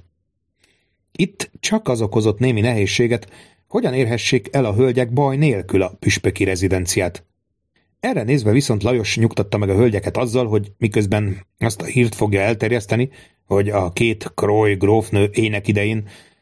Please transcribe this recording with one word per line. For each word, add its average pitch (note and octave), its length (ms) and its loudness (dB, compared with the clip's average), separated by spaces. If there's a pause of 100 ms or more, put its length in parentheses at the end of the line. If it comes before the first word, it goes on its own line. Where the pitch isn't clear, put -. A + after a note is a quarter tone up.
(1120)
Itt - 380 -2 (100)
csak G#3+ 280 -2
az A#2+ 120 0
okozott G#2+ 380 2
némi B2 220 2
nehézséget, A2+ 680 0 (440)
hogyan G3+ 220 0
érhessék A#2+ 560 0
el C3 140 0
a G#2 100 0
hölgyek B2 380 2
baj C#3 240 0
nélkül G2 460 0
a - 160 -4
püspöki - 460 0
rezidenciát. F#2 800 -2 (760)
Erre A3 220 -2
nézve A2 280 2
viszont A2 320 2
Lajos A#2 340 0
nyugtatta A2 420 0
meg G2+ 100 0
a F#2+ 60 2
hölgyeket G#2+ 420 2
azzal, A#2+ 300 0
hogy G#2 320 -2
miközben G#2 680 -2 (120)
azt A2+ 240 -4
a - 20 -6
hírt B2 300 0
fogja G#2 260 0
elterjeszteni, A2+ 680 -2 (380)
hogy G2+ 220 0
a F#2+ 220 -2
két A2 440 -2
Croy G#2 400 2
grófnő G2+ 580 0
ének G#2+ 360 -2
idején G#2 400 -2 (340)